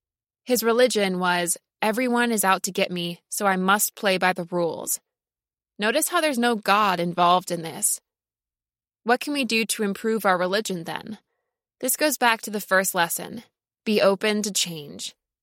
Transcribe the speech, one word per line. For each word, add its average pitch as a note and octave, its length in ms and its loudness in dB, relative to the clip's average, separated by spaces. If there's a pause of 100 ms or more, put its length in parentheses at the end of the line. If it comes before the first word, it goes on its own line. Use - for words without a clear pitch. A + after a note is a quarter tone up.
(440)
His A#3 200 0
religion G#3+ 560 2
was, F3 360 0 (240)
"Everyone A#3+ 520 2
is G#3 120 0
out F#3+ 200 2
to F#3 80 -6
get F#3+ 180 0
me, F3 380 -6
so - 180 -4
I F#3+ 80 4
must F#3+ 400 2
play F#3+ 240 2
by F#3 140 2
the F3 180 -6
rules." E3+ 480 -4 (800)
Notice A#3 300 2
how F4 120 0
there's D4 180 0
no A#3+ 180 2
God G3+ 420 2
involved F3 540 2
in E3+ 100 -6
this. - 380 -4 (1040)
What A#3+ 160 0
can D4 120 -8
we C#4 120 -2
do A3+ 200 0
to G#3+ 200 -4
improve G#3+ 420 -2
our F#3 100 2
religion, F3+ 480 -2
then? - 340 -10 (600)
This C4 180 -2
goes D4+ 220 0
back A#3 240 2
to - 80 -10
the G#3 100 -4
first F#3+ 360 0
lesson. F3 480 -2 (400)
Be G#3 160 2
open G#3 420 2
to G#3 100 -4
change. E3 600 -6 (280)